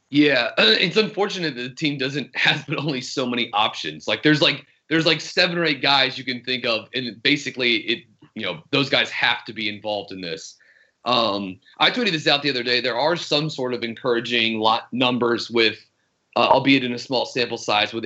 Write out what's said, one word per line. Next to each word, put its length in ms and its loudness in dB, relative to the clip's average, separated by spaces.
Yeah, 440 4
<clears throat> 40 0
it's 380 4
unfortunate 600 0
that 60 -8
the 120 -8
team 240 -2
doesn't 320 -4
<laughs> 60 -20
have 300 0
but 120 -4
only 220 -4
so 260 -4
many 260 -2
options. 540 -2
Like, 160 -2
there's, 180 4
like, 240 2
there's, 160 2
like, 160 2
seven 380 0
or 80 0
eight 160 -2
guys 340 2
you 80 -10
can 180 -6
think 220 -4
of, 300 -2
and 280 -6
basically 560 0
it, 260 -4
you 80 -8
know, 280 -6
those 180 2
guys 220 0
have 340 0
to 80 -12
be 160 -6
involved 440 -6
in 100 -10
this. 320 -10
Um, 540 0
I 120 4
tweeted 220 -2
this 140 -2
out 160 2
the 80 -2
other 120 -4
day. 180 0
There 180 -2
are 180 2
some 340 -2
sort 220 -4
of 100 -4
encouraging 760 -2
lot 340 2
numbers 580 0
with, 280 2
uh, 140 4
albeit 340 4
in 80 -4
a 60 -6
small 260 -2
sample 320 -4
size, 380 0
with 120 -4